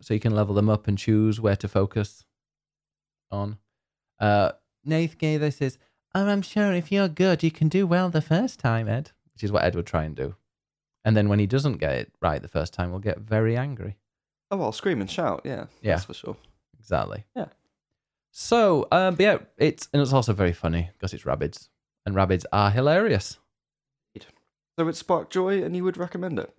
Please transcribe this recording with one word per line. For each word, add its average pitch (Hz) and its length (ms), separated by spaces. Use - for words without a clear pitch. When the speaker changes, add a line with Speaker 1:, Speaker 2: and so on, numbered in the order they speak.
Speaker 1:
so - 120
you 104 60
can 110 160
level 104 180
them 104 160
up 104 180
and 101 100
choose 110 440
where 101 140
to 101 120
focus 101 560
on. 101 260
Uh, 104 320
Nath 160 340
Gaither 151 320
says, 135 280
"Oh, 196 140
I'm 202 140
sure 202 320
if 175 180
you're 196 160
good, 175 340
you 165 100
can 156 180
do 190 180
well 180 220
the 160 120
first 196 380
time, 113 300
Ed," 123 220
which - 100
is 101 80
what 101 120
Ed 87 120
would 85 120
try 80 160
and 78 120
do. 67 200
And 110 100
then 104 140
when 104 100
he 101 80
doesn't 131 300
get 71 180
it 57 260
right 76 200
the - 80
first - 240
time, 90 180
we'll 92 80
get 104 200
very 110 360
angry. 120 420
Speaker 2:
Oh, 190 100
I'll 113 120
scream 170 260
and 95 100
shout, 123 360
yeah. - 220
Speaker 1:
Yeah. 104 140
Speaker 2:
That's 92 100
for - 100
sure. - 200
Speaker 1:
Exactly. 78 440
Speaker 2:
Yeah. 240 100
Speaker 1:
So, 208 600
um, 185 240
but 180 80
yeah, 202 140
it's, - 360
and 143 80
it's 131 100
also 117 220
very 92 200
funny 85 360
'cause 92 140
it's - 100
Rabbids, 71 460
and 98 100
Rabbids 92 360
are 101 200
hilarious. 143 640
Speaker 2:
So 165 100
it's 160 120
Spark - 300
Joy, 185 320
and 165 140
you 180 80
would 180 140
recommend 175 420
it? - 200